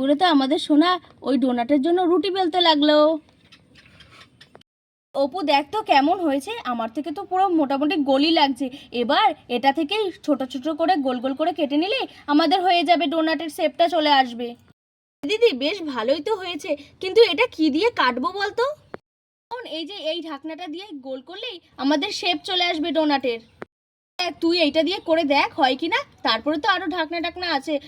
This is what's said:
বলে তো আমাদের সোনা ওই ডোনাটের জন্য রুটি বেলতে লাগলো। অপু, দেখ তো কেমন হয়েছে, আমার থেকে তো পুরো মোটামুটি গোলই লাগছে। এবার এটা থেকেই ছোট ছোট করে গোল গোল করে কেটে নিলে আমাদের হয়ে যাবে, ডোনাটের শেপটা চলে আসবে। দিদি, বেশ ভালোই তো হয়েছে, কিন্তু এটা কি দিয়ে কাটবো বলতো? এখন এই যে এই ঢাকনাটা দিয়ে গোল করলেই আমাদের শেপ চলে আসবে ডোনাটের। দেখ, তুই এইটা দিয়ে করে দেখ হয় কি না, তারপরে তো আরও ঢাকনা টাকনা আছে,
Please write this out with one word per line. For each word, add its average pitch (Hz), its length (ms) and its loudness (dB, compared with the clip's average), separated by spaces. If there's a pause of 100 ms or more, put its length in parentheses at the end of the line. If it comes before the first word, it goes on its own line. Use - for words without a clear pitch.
বলে 277 200 2
তো 370 40 2 (100)
আমাদের 277 320 2
সোনা 311 240 6 (380)
ওই 262 140 2
ডোনাটের 247 440 2
জন্য 349 120 2 (120)
রুটি 359 260 2
বেলতে 370 220 0 (100)
লাগলো। 302 300 4 (2250)
অপু, 277 240 -2 (120)
দেখ 294 140 4 (100)
তো 427 40 -2 (120)
কেমন 302 260 4 (100)
হয়েছে, 277 260 -2 (200)
আমার 226 240 -6
থেকে 302 200 -6
তো 403 140 -8
পুরো 370 140 2 (160)
মোটামুটি 277 360 0 (120)
গোলই 285 300 4
লাগছে। 277 280 0 (360)
এবার 339 260 2 (280)
এটা 269 220 2
থেকেই 392 260 -2 (220)
ছোট 294 140 2 (120)
ছোট 277 140 -8 (140)
করে 330 140 2 (120)
গোল 254 180 -2
গোল 269 160 -2
করে 330 180 0
কেটে 285 240 -2
নিলে 453 180 -2 (320)
আমাদের 330 340 2
হয়ে 349 220 4
যাবে, 339 240 2
ডোনাটের 320 440 -2
শেপটা 330 380 0
চলে 302 160 2 (100)
আসবে। 240 280 -4 (720)
দিদি, 440 280 2 (120)
বেশ 330 140 -2 (160)
ভালোই 254 360 -2
তো 440 120 -2
হয়েছে, 359 300 -8 (320)
কিন্তু 381 180 4 (120)
এটা 427 120 0 (120)
কি 311 180 2
দিয়ে 403 140 0 (120)
কাটবো 254 280 0 (120)
বলতো? 415 240 -2 (840)
এখন 480 140 -10 (140)
এই 330 120 -6
যে 415 60 -14 (140)
এই 339 80 -4 (100)
ঢাকনাটা 311 460 -12
দিয়ে 381 120 -12 (200)
গোল 262 220 -10
করলেই 403 280 -12 (280)
আমাদের 302 260 2 (100)
শেপ 359 180 0 (100)
চলে 359 220 0
আসবে 339 260 -2
ডোনাটের। 269 440 0 (800)
দেখ, 349 140 -4 (100)
তুই 330 120 2 (120)
এইটা 311 220 2
দিয়ে 392 100 -2 (100)
করে 330 140 2 (120)
দেখ 294 140 2 (120)
হয় 262 200 4
কি 330 140 -4
না, 539 60 0 (260)
তারপরে 254 360 0
তো - 120 0
আরও 370 120 -4 (100)
ঢাকনা 330 300 -4
টাকনা 349 300 -8
আছে, 294 180 -4 (140)